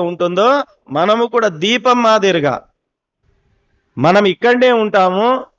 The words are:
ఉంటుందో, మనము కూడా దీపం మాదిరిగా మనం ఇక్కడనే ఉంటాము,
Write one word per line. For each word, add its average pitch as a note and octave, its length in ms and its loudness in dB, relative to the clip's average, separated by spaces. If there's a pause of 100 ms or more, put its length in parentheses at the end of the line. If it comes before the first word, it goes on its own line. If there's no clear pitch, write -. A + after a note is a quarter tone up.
ఉంటుందో, F3 400 0 (480)
మనము G#3+ 260 0 (100)
కూడా A3+ 160 0 (160)
దీపం A#3+ 400 0
మాదిరిగా F#3 500 0 (1500)
మనం F#3+ 180 4 (100)
ఇక్కడనే B3 380 0 (120)
ఉంటాము, G3 440 0 (320)